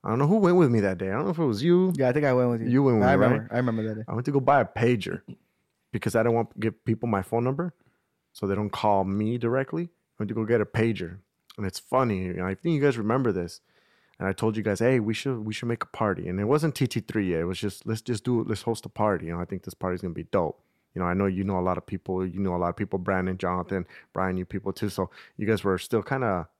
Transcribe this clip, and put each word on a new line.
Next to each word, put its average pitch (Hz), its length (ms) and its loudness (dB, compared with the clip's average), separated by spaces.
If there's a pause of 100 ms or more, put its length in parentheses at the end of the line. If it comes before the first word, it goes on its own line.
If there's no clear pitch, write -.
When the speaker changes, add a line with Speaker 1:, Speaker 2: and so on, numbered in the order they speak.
Speaker 1:
I 98 60 -4
don't 117 100 0
know 143 80 4
who 196 100 4
went 180 200 4
with 156 140 8
me 113 100 4
that 95 180 0
day. 95 120 -4
I - 20 -2
don't 131 120 -2
know 196 60 -2
if 160 80 -4
it 165 60 0
was 113 180 0
you. 180 320 4
Speaker 2:
Yeah, 135 140 2
I 123 40 2
think 147 120 2
I 135 80 4
went 123 180 4
with 113 120 -2
you. 113 60 -2
Speaker 1:
You 127 140 4
went 123 180 6
with 120 80 6
Speaker 2:
I 135 80 6
Speaker 1:
me, 95 40 4
right? 127 80 6
Speaker 2:
remember. 123 240 2
I 117 40 -2
remember 117 320 0
that 110 80 -6
day. 110 120 -10
Speaker 1:
I - 60 -4
went 120 120 -2
to 151 60 -2
go 139 80 4
buy 139 200 6
a 107 40 4
pager 104 580 0 (720)
because 107 240 -4
I 113 60 6
didn't 117 120 4
want 117 180 0
to - 60 -16
give 110 260 -4
people 113 240 0
my 98 140 2
phone 117 220 -2
number 147 300 -2 (580)
so - 140 -6
they 98 80 0
don't 101 160 -2
call 101 340 2
me 107 320 -2
directly, 135 540 -2 (300)
went 107 80 -4
to 110 80 -6
go 110 80 -2
get 113 160 2
a 101 60 0
pager. 101 520 -2 (380)
And 104 100 -6
it's - 140 -8
funny, 113 460 0
you 90 80 -6
know, 90 120 -4
I 95 80 -2
think 165 220 -2
you 139 40 0
guys 139 160 2
remember 113 360 0
this. 87 280 -6 (600)
And 95 80 -2
I 95 40 0
told 110 240 -2
you 110 60 -4
guys, 101 180 -2
"Hey, 123 200 4
we 107 140 -2
should, 120 320 -6
we 107 80 -6
should 120 140 -6
make 117 140 -4
a - 60 -8
party." 90 400 -2
And 90 100 -4
it 104 60 -2
wasn't 147 300 0
T 131 120 0
T 113 140 -4
three 98 300 -2
yet. 82 100 0
It 85 40 0
was 90 140 -4
just, - 280 -6
"Let's 110 160 -4
just 117 200 -6
do 120 200 0
it. - 60 -4
Let's 107 140 -4
host 113 240 -4
a - 40 -12
party. 101 360 0
You 82 80 -6
know, 87 60 -6
I 90 60 -6
think 92 180 -10
this 90 100 -12
party's 90 280 -4
gonna 87 120 -8
be 82 100 -8
dope." - 380 -2 (320)
You 95 60 -6
know, 87 80 0
I 90 60 0
know 98 120 2
you 95 160 0
know 95 160 -2
a 90 100 0
lot 90 100 0
of - 80 -12
people. 92 400 -4
You 90 120 -8
know 95 160 -2
a 87 40 -2
lot 87 100 0
of 87 80 -4
people, 98 220 -4
Brandon, 92 400 -2
Jonathan, 90 480 -2 (260)
Brian, 92 240 0
you 92 80 -4
people 95 300 -6
too. 104 160 -4
So 92 180 -4 (300)
you 104 80 -4
guys 104 180 0
were 95 140 2
still 110 240 -2
kinda 110 460 -2 (120)